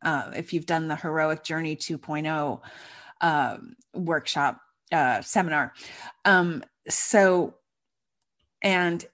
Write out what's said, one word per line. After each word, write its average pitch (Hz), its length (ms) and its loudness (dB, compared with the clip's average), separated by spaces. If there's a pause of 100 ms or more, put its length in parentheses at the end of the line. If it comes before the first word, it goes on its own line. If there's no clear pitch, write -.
uh, 143 340 -2
if 170 160 -8
you've 156 140 -4
done 160 220 0
the 151 80 -4
Heroic 156 460 -2
Journey 160 340 -4
two 156 220 -6
point 151 280 -6
oh, 147 360 -2 (580)
um, 143 540 0 (200)
workshop, 151 640 -2 (320)
uh, 127 300 2
seminar. 156 500 0 (520)
Um, 175 380 4 (260)
so, 185 680 4 (1080)
and 180 520 2